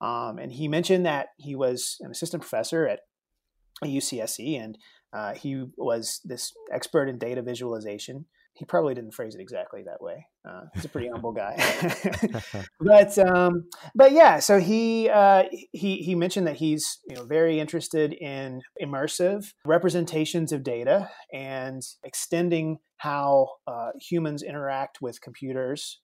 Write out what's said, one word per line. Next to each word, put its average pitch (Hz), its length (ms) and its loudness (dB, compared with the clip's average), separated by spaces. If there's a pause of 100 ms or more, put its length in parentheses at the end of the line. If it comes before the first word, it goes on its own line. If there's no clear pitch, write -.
um, 117 360 -4
and 139 140 -12
he 151 160 -6
mentioned 175 400 2
that 147 300 -2
he 143 180 -12
was 127 460 -2
an - 100 -14
assistant 165 320 -8
professor 139 440 -2
at 107 120 -2 (840)
U 139 160 -4
C 127 220 -6
S 110 140 -6
C, 143 200 -6
and, 110 220 -10 (340)
uh, 107 220 -8
he 135 320 -8 (120)
was 117 460 -4
this - 300 -10 (180)
expert 139 380 0
in 123 80 -8
data 120 240 -6
visualization. 117 840 -10 (280)
He - 120 -16
probably 160 300 0
didn't 113 180 -12
phrase 110 220 -12
it 92 60 -16
exactly 98 420 -12
that - 180 -14
way. 87 240 -12 (220)
Uh, 90 160 -16 (100)
he's 123 120 -10
a 151 40 -14
pretty 123 200 -8
humble 113 220 -8
guy. 104 280 -8
<laughs> - 1080 -4 (140)
But, 202 400 8
um, 180 500 4 (240)
but 269 180 10
yeah, 285 280 10
so 202 200 6
he, 226 500 2
uh, 196 340 8 (280)
he, 190 260 -2
he 175 180 -2
mentioned 175 320 0
that 147 80 -2
he's, 151 520 -2
you 143 80 -16
know, 120 80 -14
very 156 360 2
interested 156 540 -2
in 135 480 -10 (200)
immersive 175 720 -4 (100)
representations 165 880 0
of 139 120 -4
data 135 460 0 (220)
and 131 520 -10 (200)
extending 165 760 -2 (180)
how, 143 520 2 (180)
uh, 117 320 -8
humans 156 420 -4
interact 143 600 -6
with 123 200 -10
computers, 131 840 -8